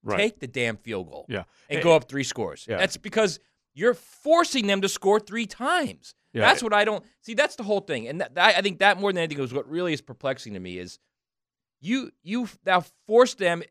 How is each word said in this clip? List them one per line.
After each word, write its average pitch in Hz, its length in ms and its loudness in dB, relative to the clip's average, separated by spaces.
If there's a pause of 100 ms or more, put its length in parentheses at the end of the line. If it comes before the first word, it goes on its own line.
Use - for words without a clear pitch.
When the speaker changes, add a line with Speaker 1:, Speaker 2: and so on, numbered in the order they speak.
Speaker 1:
Right. 104 140 0
Speaker 2:
Take 214 220 0
the 139 80 -12
damn 120 280 -4
field 98 340 -8
goal 73 180 -16
Speaker 1:
Yeah. 98 160 -6 (260)
Speaker 2:
and 147 80 -4
Speaker 1:
And 156 40 -2
Speaker 2:
go 170 140 6
up - 120 0
three 135 160 -4
scores. 92 440 -8
Speaker 1:
Yeah. 110 80 -2
Speaker 2:
That's 185 220 -2
because 214 400 -2 (360)
you're 220 200 2
forcing 285 720 0
them 196 160 2
to 196 60 0
score 196 320 2
three 220 260 -6
times. 254 680 -4 (180)
Speaker 1:
Yeah. 156 100 0
Speaker 2:
That's 233 200 6
what 220 100 -2
I 208 120 4
don't 214 200 -4 (160)
see. 226 140 -14
That's 294 220 0
the 247 60 -12
whole 202 180 0
thing. 123 280 -8
And 156 120 -8
that, 123 160 -6
I, 185 180 6
I 175 80 0
think 196 180 -2
that 196 180 4
more 196 140 -2
than 175 100 -2
anything 147 220 -4
is 120 100 -8
what 131 160 -6
really 170 220 -2
is 143 80 -4
perplexing 127 540 -8
to 92 60 -10
me 90 180 -10
is 90 200 -14 (840)
you, 233 300 -6 (120)
you 214 260 -6 (180)
now 180 180 2 (220)
force 240 280 6
them 170 360 0